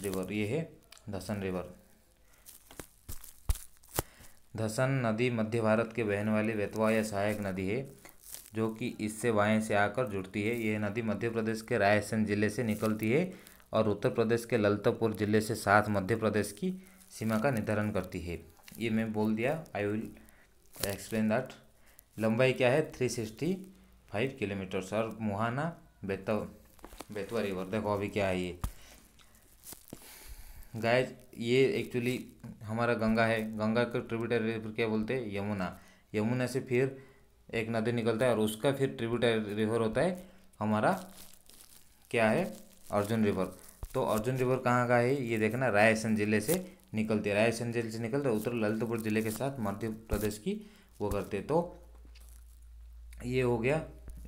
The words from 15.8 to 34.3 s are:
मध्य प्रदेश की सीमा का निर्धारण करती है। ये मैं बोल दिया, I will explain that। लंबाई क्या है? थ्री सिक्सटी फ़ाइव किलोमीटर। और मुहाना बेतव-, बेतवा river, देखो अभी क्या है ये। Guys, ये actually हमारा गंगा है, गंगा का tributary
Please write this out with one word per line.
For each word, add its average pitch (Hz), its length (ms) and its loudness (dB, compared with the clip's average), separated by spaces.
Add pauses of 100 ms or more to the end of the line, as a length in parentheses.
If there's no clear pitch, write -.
मध्य 101 260 2
प्रदेश 104 360 0
की 185 220 -4 (360)
सीमा 110 300 -2
का 139 120 2
निर्धारण 107 400 0
करती 95 280 -4
है। 82 240 -6 (340)
ये 113 120 0
मैं 110 240 0
बोल 107 220 2
दिया, 143 300 0
I 101 200 -2
will 110 200 -2 (840)
explain 110 440 0
that। 131 220 0 (680)
लंबाई 120 340 4
क्या 120 180 4
है? 151 200 2
थ्री 127 180 -2
सिक्सटी 123 440 -4 (580)
फ़ाइव 127 280 -2
किलोमीटर। 98 560 -4
और 110 260 -2
मुहाना 113 440 -2 (400)
बेतव-, - 1080 -6
बेतवा 104 280 -4
river, 95 240 -4
देखो 104 280 -2
अभी 101 160 -2
क्या 98 180 0
है 92 140 0
ये। 87 180 -4 (2250)
Guys, 113 340 2 (280)
ये 120 460 4
actually 123 340 -2 (460)
हमारा 117 300 0
गंगा 113 320 4
है, 110 320 0
गंगा 110 260 2
का 120 160 -2
tributary 113 520 0